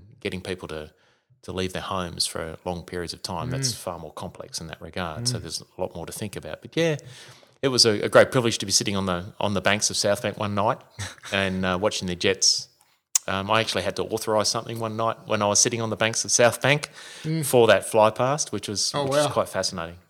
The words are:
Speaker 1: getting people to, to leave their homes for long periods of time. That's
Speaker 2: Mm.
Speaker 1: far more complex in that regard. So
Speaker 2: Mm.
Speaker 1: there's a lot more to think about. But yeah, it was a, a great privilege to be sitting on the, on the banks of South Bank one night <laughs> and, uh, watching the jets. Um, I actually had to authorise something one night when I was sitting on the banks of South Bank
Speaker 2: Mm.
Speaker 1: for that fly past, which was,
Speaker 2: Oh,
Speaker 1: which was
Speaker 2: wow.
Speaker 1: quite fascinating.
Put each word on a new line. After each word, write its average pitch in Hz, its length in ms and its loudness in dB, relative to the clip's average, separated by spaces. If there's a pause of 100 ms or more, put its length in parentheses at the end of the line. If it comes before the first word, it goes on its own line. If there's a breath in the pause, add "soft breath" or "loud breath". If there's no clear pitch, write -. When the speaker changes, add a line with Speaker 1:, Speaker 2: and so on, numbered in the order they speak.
(200)
Speaker 1:
getting 92 200 -6
people 92 280 -8
to, 78 220 -10 (520)
to 92 100 -10
leave 92 200 -2
their 82 100 -6
homes 90 440 -4
for 82 380 -6
long 87 180 -4
periods 87 300 -8
of 87 100 -16
time. 90 280 -6
That's 135 220 -2
Speaker 2:
Mm. 101 40 -12
Speaker 1:
far 85 220 -8
more 80 140 -14
complex - 480 -12
in 82 80 -10
that 78 140 -14
regard. 85 460 -6
So 123 100 -2
Speaker 2:
Mm. 82 40 -8
Speaker 1:
there's 80 200 -10
a - 180 -14
lot - 140 -4
more 82 120 -10
to 87 60 -12
think - 240 -8
about. - 260 -12
But - 140 -20
yeah, 160 200 2 (680 loud breath)
it 139 60 2
was 120 180 4
a, 107 160 4
a 107 60 0
great 107 220 6
privilege 117 280 2
to 107 80 -8
be 95 60 -4
sitting 107 240 0
on 98 100 0
the, 90 320 -2
on 104 160 0
the 92 60 0
banks 104 300 2
of 95 60 -4
South 104 260 0
Bank 104 160 -4
one 101 160 -2
night 107 240 2 (280)
<laughs> - 260 -12
and, 95 320 0
uh, 92 160 2
watching 101 280 0
the 87 80 -2
jets. - 500 2 (640)
Um, 98 220 -2
I 110 100 4
actually 107 220 0
had 95 140 -4
to 92 80 0
authorise 107 440 0
something 113 320 -4
one 110 160 -4
night 113 200 -2 (100)
when 107 160 0
I 104 40 4
was 101 140 4
sitting 117 220 2
on 110 80 -2
the 104 60 -2
banks 113 280 0
of 104 80 -4
South 120 300 6
Bank 143 280 2 (320 loud breath)
Speaker 2:
Mm. 156 220 -2
Speaker 1:
for 120 240 6
that 95 200 6
fly 110 220 6
past, 131 400 0
which 104 160 -6
was, 101 280 -2
Speaker 2:
Oh, 143 100 0
Speaker 1:
which 135 80 0
was 147 140 4
Speaker 2:
wow. 127 60 -2
Speaker 1:
quite 110 160 2
fascinating. 90 480 -4 (140)